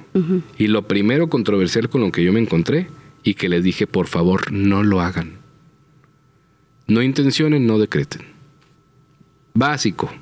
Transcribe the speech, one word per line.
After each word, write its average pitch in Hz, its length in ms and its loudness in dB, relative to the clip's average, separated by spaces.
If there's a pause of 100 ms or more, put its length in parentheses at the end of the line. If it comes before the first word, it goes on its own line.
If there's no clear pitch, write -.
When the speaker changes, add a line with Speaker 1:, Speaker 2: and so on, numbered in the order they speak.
(140)
Speaker 1:
Ujú. 185 280 0 (160)
Speaker 2:
Y 107 80 2
lo 107 220 0
primero 120 400 0
controversial 95 600 0
con 135 120 -2
lo 98 100 0
que 85 140 0
yo 90 80 2
me 113 80 2
encontré 113 480 0 (340)
y 101 120 0
que 95 140 -4
les 87 140 0
dije, 92 240 0
"Por 90 220 -2
favor, 90 420 0
no 101 320 0
lo 98 180 2
hagan. 87 340 -4 (1500)
No 110 140 2
intencionen, 139 680 2
no 110 100 4
decreten". 78 440 -2 (1300)
Básico. 135 680 -2